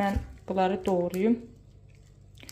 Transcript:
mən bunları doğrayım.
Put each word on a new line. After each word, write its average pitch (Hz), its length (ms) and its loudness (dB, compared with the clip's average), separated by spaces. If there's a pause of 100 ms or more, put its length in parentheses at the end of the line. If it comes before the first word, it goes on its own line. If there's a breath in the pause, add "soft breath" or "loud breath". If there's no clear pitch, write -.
mən 202 180 0 (260)
bunları 190 380 2
doğrayım. 185 540 2 (1120 loud breath)